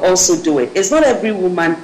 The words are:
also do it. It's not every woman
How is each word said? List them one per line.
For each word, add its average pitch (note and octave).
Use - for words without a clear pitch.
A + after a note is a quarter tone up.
also F3+
do D3+
it. A#2+
It's F#3+
not D#4
every A3+
woman F3+